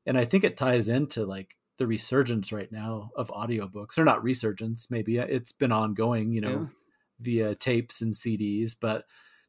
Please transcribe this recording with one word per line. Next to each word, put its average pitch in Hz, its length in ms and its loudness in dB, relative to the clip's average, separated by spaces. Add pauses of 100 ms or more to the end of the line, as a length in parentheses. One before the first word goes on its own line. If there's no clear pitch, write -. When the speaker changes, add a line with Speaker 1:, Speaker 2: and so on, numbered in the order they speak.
Speaker 1:
and 131 120 2
I 123 60 6
think 190 200 4
it - 120 2
ties 123 320 2
into, 123 380 0
like, 95 300 -10 (200)
the 127 100 0
resurgence 117 640 0
right 104 200 -8
now 110 440 -8
of 120 140 -4
audiobooks, 104 680 -4
or 165 60 6
not 127 180 6
resurgence, 113 680 -2
maybe 113 280 0
it's 120 340 -2
been 127 200 2
ongoing, 110 600 0
you 113 80 0
know, 131 240 -2
Speaker 2:
Yeah. 143 40 -10 (520)
Speaker 1:
via 113 340 0
tapes 117 460 0
and 113 160 -2
C 110 200 -2
Ds, 104 380 -2
but 113 320 -4 (420)